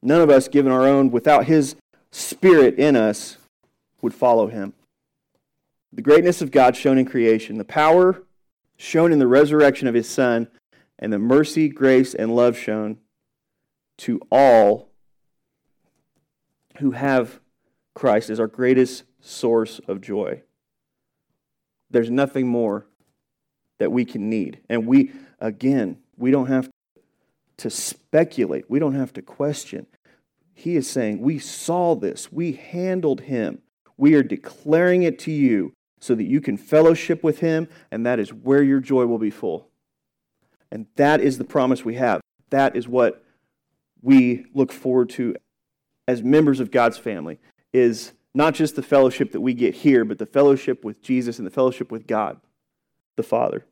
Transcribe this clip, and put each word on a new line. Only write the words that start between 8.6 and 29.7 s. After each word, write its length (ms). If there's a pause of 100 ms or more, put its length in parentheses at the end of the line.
shown 380
in 60
the 80
resurrection 600
of 60
His 160
Son, 380 (500)
and 160
the 60
mercy, 500
grace, 460
and 200
love 220
shown 400 (1000)
to 220 (120)
all 580 (1900)
who 120
have 480 (540)
Christ 380
is 80
our 80
greatest 560 (180)
source 680
of 140
joy. 400 (1500)
There's 180
nothing 380
more 400 (880)
that 140
we 140
can 240
need. 280 (120)
And 180
we, 240 (300)
again, 560 (180)
we 160
don't 160
have 220 (880)
to 120
speculate. 1000
We 100
don't 160
have 160
to 100
question. 640 (680)